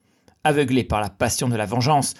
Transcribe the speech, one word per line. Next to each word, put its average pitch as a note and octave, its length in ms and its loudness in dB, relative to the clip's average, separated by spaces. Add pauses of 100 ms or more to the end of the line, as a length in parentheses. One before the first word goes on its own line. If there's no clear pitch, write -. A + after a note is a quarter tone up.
(440)
aveuglé C#3 400 2
par G#2+ 180 -2
la G2+ 80 -4
passion B2 400 -2
de A#2 60 -2
la G#2+ 100 -2
vengeance, B2+ 540 0